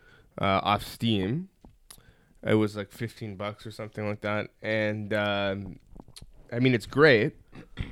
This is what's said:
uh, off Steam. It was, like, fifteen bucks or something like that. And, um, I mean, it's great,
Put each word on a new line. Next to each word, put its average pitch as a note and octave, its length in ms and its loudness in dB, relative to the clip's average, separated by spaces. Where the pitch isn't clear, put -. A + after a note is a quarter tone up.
uh, G2 220 2
off G#2 240 2
Steam. A#2 640 -2
It G#2+ 120 2
was, G#2+ 220 2
like, G2+ 140 -10
fifteen A2 460 -10
bucks G#2 300 -8
or A2+ 40 -12
something G#2+ 380 -8
like G#2 140 -6
that. G#2 260 -2
And, G#2+ 500 -2
um, G2+ 640 -2
I A#2+ 100 -2
mean, B2+ 140 6
it's G#2 120 0
great, C3 480 6